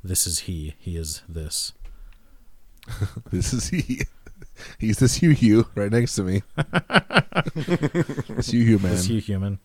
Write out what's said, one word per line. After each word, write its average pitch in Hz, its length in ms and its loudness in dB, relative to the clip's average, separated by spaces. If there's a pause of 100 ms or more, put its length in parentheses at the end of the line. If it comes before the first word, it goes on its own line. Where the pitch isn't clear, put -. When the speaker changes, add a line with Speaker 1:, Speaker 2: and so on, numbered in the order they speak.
Speaker 1:
this 90 240 -2
is 82 140 -4
he. 76 380 -6
He 87 200 -10
is 78 280 -8
this." 80 460 -8 (1120)
Speaker 2:
<laughs> - 460 -8
This 92 220 -2
is 113 160 -4
he. 147 320 -4 (760)
He's 110 200 0
this 127 160 6
Hugh 175 160 4
Hugh 113 440 6
right 101 160 -2
next 120 260 2
to 107 60 -2
me. 95 200 0 (120)
Speaker 1:
<laughs> - 1000 0 (720)
Speaker 2:
This 117 220 -4
Hugh 120 140 4
Hugh 110 140 6
man. 92 140 2
Speaker 1:
This 90 140 0
Hugh 107 140 0
human. 98 440 -4